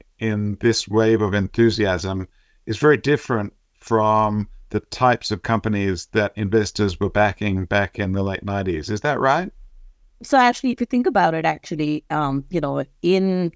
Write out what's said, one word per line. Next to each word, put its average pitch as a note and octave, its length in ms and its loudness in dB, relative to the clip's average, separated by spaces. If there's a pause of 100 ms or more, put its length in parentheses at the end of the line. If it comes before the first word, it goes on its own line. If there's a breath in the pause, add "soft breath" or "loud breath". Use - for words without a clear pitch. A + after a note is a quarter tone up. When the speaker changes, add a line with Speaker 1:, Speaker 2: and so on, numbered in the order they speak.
(180)
Speaker 1:
in G#2 440 -2
this - 260 0
wave A2 340 4
of G2+ 140 2
enthusiasm F#2+ 920 0 (380)
is G#2+ 140 -8
very D3 180 6
different C3 560 -2 (240)
from G#2+ 720 0 (200)
the G#2+ 120 -4
types - 500 -2
of G#2 120 -4
companies G2+ 640 -2
that G#2 280 0
investors G#2 640 0
were G2+ 100 0
backing G2+ 540 0
back G2+ 340 -2
in G2+ 140 -2
the G2 100 -2
late F#2+ 220 -4
nineties. F#2+ 460 -4
Is G#2 100 -4
that D3 180 -2
right? D3+ 320 0 (760)
Speaker 2:
So C4+ 140 2
actually, B3 340 2
if - 80 -6
you A#3+ 60 -2
think B3 220 0
about F3+ 260 2
it, D#3+ 120 -2
actually, D3+ 640 -4
um, C#3 400 -2
you F3 100 -2
know, C#3 240 -2 (180)
in F#3 540 2